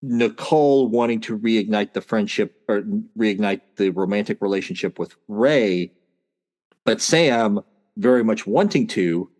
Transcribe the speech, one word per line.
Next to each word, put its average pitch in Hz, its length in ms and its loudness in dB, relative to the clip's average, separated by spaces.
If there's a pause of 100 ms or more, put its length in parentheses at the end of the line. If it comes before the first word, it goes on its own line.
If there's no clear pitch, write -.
Nicole 131 840 2
wanting 117 340 0
to 110 160 -8
reignite 107 560 0
the 95 80 -6
friendship - 640 -4
or 104 140 0 (360)
reignite 101 440 -2 (160)
the 95 140 2
romantic 98 500 -2
relationship 95 560 -4
with 85 180 -10 (120)
Ray, 107 640 0 (920)
but 113 160 0
Sam 117 580 2 (380)
very 120 260 4
much 110 240 -2
wanting 139 400 2
to 87 420 -2 (100)